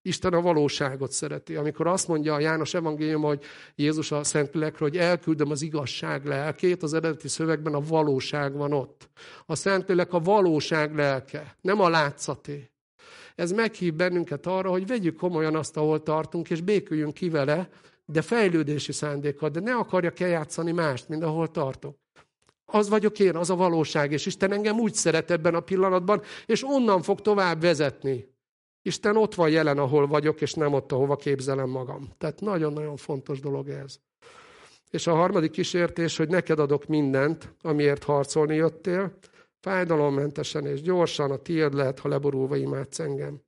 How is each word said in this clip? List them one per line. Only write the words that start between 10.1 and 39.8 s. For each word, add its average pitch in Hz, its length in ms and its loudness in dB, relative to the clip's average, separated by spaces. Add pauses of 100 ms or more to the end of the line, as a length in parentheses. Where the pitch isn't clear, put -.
a 180 60 2
valóság 160 760 2
lelke, 143 680 -2
nem 202 180 2
a 185 100 6
látszaté. 143 840 -2 (640)
Ez 175 160 -2
meghív 202 420 0
bennünket 170 520 -2
arra, 190 240 -2
hogy 185 180 0
vegyük 190 280 -2
komolyan 156 400 0
azt, 156 220 -4
ahol 156 260 2
tartunk, 156 460 -4
és 165 120 -2
béküljünk 170 520 0
ki 180 160 -4
vele, 151 400 0 (360)
de 156 160 0
fejlődési 160 680 2
szándékkal, 143 580 -4
de 147 100 -4
ne 226 160 -2
akarjak 180 440 0
eljátszani 170 520 -2
mást, 156 380 0
mint 156 140 -4
ahol 160 280 0
tartok. 143 460 -6 (680)
Az 208 240 2
vagyok 208 300 2
én, 185 160 6
az 170 140 -2
a 185 60 2
valóság, 165 560 2
és 147 140 -2
Isten 196 260 0
engem 208 280 0
úgy 220 140 0
szeret 160 380 0
ebben 170 240 2
a 170 40 2
pillanatban, 185 640 2 (240)
és 220 180 0
onnan 247 380 4
fog 196 200 -2
tovább 185 400 2
vezetni. 139 720 0 (480)
Isten 208 360 0
ott 220 180 2
van 170 140 4
jelen, 151 280 4
ahol 143 300 4
vagyok, 151 340 2
és 147 120 -2
nem 147 200 0
ott, 135 180 -2
ahova 139 240 2
képzelem 135 540 -2
magam. 131 480 -8
Tehát 156 240 -6
nagyon-nagyon 151 560 -4
fontos 139 420 -8
dolog 139 300 -6
ez. 139 300 -12 (880)
És 160 180 -2
a 175 60 4
harmadik 165 380 4
kísértés, 170 680 -2
hogy 156 120 0
„neked 165 300 2
adok 143 260 2
mindent, 147 760 0
amiért 147 420 0
harcolni 147 520 0
jöttél, 165 640 -2 (420)
fájdalommentesen 147 1040 0